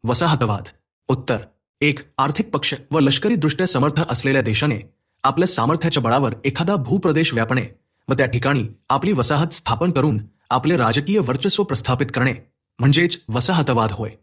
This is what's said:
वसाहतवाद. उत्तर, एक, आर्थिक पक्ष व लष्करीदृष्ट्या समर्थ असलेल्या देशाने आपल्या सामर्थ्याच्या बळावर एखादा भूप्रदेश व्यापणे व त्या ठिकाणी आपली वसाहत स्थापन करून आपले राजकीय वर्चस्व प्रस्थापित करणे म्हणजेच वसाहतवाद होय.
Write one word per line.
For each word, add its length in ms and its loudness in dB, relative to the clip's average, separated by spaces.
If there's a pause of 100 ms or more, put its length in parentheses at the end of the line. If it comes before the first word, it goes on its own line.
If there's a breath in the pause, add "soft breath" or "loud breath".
वसाहतवाद. 560 0 (440)
उत्तर, 300 -2 (440)
एक, 180 0 (180)
आर्थिक 320 -2
पक्ष 240 -4 (180)
व 80 0
लष्करीदृष्ट्या 680 2
समर्थ 420 2
असलेल्या 320 0
देशाने 380 0 (440)
आपल्या 240 2
सामर्थ्याच्या 560 0
बळावर 300 2 (120)
एखादा 300 0
भूप्रदेश 580 0
व्यापणे 340 -2 (420)
व 40 0
त्या 120 2
ठिकाणी 420 0 (220)
आपली 240 0
वसाहत 340 2
स्थापन 440 0
करून 260 2 (320)
आपले 280 2
राजकीय 420 2
वर्चस्व 440 0
प्रस्थापित 500 -2
करणे 200 0 (460)
म्हणजेच 500 2
वसाहतवाद 600 2
होय. 180 -8 (140)